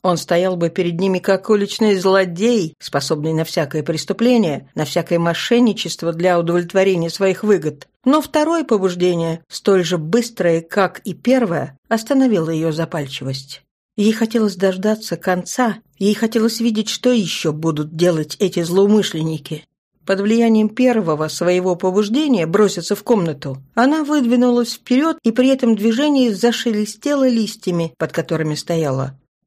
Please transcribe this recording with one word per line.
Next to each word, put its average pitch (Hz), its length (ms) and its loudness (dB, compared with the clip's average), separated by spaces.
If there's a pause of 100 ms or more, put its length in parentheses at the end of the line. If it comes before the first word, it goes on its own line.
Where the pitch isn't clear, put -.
Он 180 140 0
стоял 180 400 0
бы 170 120 -2
перед 170 300 -4
ними 185 200 0
как 190 300 -2
уличный 208 460 2
злодей, 190 800 0
способный 147 540 -4
на 160 140 0
всякое 156 380 -4
преступление, 180 920 0
на 156 80 -2
всякое 170 340 -2
мошенничество 170 920 0
для 175 260 2
удовлетворения 175 720 0
своих 190 340 -2
выгод. 160 440 0 (160)
Но 294 180 4
второе 311 440 0
побуждение, 175 840 0
столь 190 380 0
же 175 120 -2
быстрое, 170 640 0
как 180 440 -2
и 185 80 -6
первое, 196 640 0 (100)
остановило 220 640 2
её 160 240 -2
запальчивость. 135 880 -8 (340)
Ей 214 160 2
хотелось 220 460 0
дождаться 190 580 -2
конца, 185 600 -2 (200)
ей 202 180 2
хотелось 220 440 -2
видеть, 226 300 -2
что - 240 0
ещё 170 400 -2
будут 151 420 -4
делать 160 440 0
эти 180 220 0
злоумышленники. 165 1040 0 (400)
Под 190 140 -2
влиянием 220 480 2
первого 208 640 0
своего 180 480 0
побуждения 214 680 0
броситься 185 480 0
в - 100 -8
комнату, 156 600 -2 (100)
она 294 300 2
выдвинулась 240 680 2
вперёд 302 500 0
и 226 80 2
при 254 160 2
этом 247 300 2
движении 254 500 2
зашелестела 233 1000 0
листьями, 180 680 -2
под 160 140 -4
которыми 156 440 -4
стояла. 139 600 -4 (300)